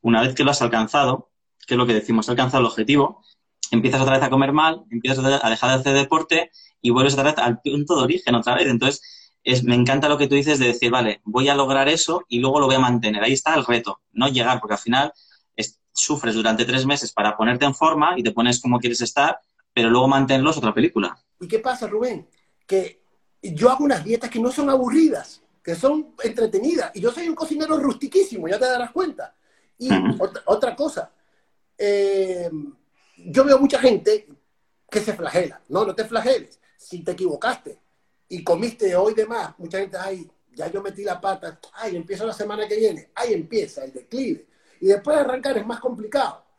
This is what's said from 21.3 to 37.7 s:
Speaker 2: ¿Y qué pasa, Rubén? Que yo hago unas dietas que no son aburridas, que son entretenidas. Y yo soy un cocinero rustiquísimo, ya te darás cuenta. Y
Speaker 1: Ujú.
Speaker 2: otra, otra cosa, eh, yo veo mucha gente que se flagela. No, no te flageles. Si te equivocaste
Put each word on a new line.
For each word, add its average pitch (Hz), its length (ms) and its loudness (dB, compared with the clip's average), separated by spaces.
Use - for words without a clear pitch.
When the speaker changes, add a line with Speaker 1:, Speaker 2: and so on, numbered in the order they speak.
Speaker 2:
¿Y 175 80 -14
qué 220 120 -2
pasa, 240 260 -4
Rubén? 214 420 -6
Que 190 340 -4
yo 190 300 0
hago 294 140 -2
unas 156 200 0
dietas 233 240 -4
que 226 120 -6
no 247 120 0
son 285 160 -2
aburridas, 262 720 2
que 170 120 -6
son 285 400 -2
entretenidas. 233 680 -2
Y 202 60 -10
yo 226 120 0
soy 339 160 -6
un 320 60 -4
cocinero 311 440 -4
rustiquísimo, 262 680 0
ya 202 100 -2
te 254 60 2
darás 247 260 -2
cuenta. 320 440 -6
Y 247 140 -2
Speaker 1:
Ujú. 185 320 0
Speaker 2:
otra, - 220 -10
otra 233 300 0
cosa, - 360 -6
eh, 196 760 -2
yo 180 260 2
veo 277 140 6
mucha 277 200 4
gente 214 500 2
que 208 100 -2
se 208 140 -6
flagela. 170 540 -4
No, 185 160 0
no 190 100 -4
te - 100 -4
flageles. 233 560 -2
Si 175 280 -16
te 180 80 -6
equivocaste 180 640 -6